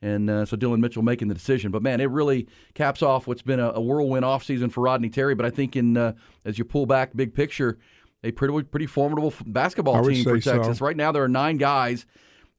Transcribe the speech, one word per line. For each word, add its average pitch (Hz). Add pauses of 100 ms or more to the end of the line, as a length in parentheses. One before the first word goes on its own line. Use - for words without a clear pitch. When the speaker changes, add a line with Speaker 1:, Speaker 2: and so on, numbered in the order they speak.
Speaker 1:
And, 104
uh, 107
so 107
Dylan 117
Mitchell 117
making 120
the 101
decision. 104
But, 104
man, 127
it 135
really 135 (260)
caps 139
off 131
what's 120
been 127
a, 120
a 113
whirlwind 131
offseason 127
for 123
Rodney 123
Terry. 135
But 117
I 120
think 135
in, 120
uh, 117 (320)
as 107
you 117
pull 143
back 131
big 123
picture, 135 (460)
a 113
pretty, 143
pretty 147
formidable 151
f-, 147
basketball 131
Speaker 2:
I 117
would 139
Speaker 1:
team 127
for 120
Speaker 2:
say 131
so. 120
Speaker 1:
Texas. 117
Right 151
now 151
there 147
are 127
nine 143
guys. 127 (540)